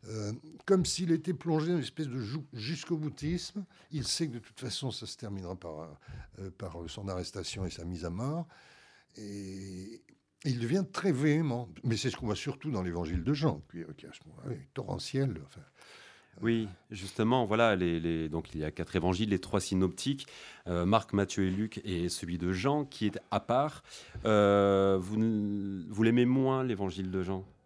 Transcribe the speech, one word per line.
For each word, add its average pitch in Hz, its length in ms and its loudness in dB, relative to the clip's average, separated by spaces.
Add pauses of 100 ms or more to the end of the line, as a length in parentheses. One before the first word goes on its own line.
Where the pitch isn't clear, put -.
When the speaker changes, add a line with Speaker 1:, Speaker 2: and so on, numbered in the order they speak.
Speaker 1:
Euh, 107 240 -4 (340)
comme 185 180 6
s'il 170 280 0
était 160 220 0
plongé 156 340 0
dans 175 80 2
une 147 60 0
espèce 143 260 -6
de 127 100 -4
jou-, 131 340 -4
jusqu'au 143 440 -4
boutisme. 160 680 -4 (260)
Il 156 140 -4
sait - 220 -2
que 123 80 -6
de 120 40 -6
toute - 200 -18
façon, 127 320 -4
ça 110 160 -8
se - 100 -12
terminera 95 380 -8
par, 82 420 -10 (440)
euh, 95 180 -8
par 87 200 -8 (100)
son 98 200 -8
arrestation 92 560 -6
et 87 60 -4
sa 85 140 -12
mise 87 200 -6
à 85 60 -2
mort. 139 380 -4 (680)
Et 98 840 -10 (420)
il 127 140 0
devient 139 340 2
très 196 200 2
véhément. 139 560 2 (160)
Mais 113 120 4
c'est 123 140 0
ce - 60 -6
qu'on - 100 -6
voit 104 80 2
surtout 147 360 -6
dans 104 120 0
l'évangile 87 400 0
de 117 100 2
Jean, 135 380 2
qui, 170 80 -12 (180)
qui - 100 -20
à - 60 -16
ce - 160 -20
moment-là 127 260 -8
est - 200 -14
torrentiel, 117 720 -2
enfin. - 160 -20 (760)
Speaker 2:
Oui, 113 260 2 (240)
justement, 110 540 2
voilà, 110 320 6
les, 85 240 2
les, 80 300 0
donc 82 240 -6
il 78 60 -4
y 78 40 -2
a 76 60 -2
quatre 85 260 -4
évangiles, 90 320 4
les 98 100 4
trois 95 220 0
synoptiques, 95 680 0 (400)
euh, 87 200 0
Marc, 107 260 4
Matthieu 101 320 2
et 92 60 2
Luc, 104 340 -4
et 90 240 -2
celui 85 300 -4
de 87 140 0
Jean, 135 340 0
qui - 200 -4
est - 120 -2 (120)
à 101 80 0
part. 139 440 0 (420)
Euh, 101 720 8
vous 95 180 -2
n-, 101 720 0
vous 107 120 0
l'aimez 117 220 6
moins, 131 400 2
l'évangile 95 460 -2
de 95 120 0
Jean ? 95 220 -4 (220)